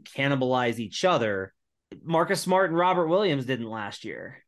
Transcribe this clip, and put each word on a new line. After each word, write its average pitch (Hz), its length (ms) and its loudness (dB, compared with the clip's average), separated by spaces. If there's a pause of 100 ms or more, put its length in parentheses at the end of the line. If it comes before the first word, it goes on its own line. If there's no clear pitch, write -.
cannibalize 127 760 0
each 110 260 -6
other?" 110 480 0 (500)
Marcus 170 380 0
Smart 185 300 2
and 165 80 0
Robert 180 300 2
Williams 165 360 2
didn't 117 240 -4
last 110 380 -10
year. 87 420 -12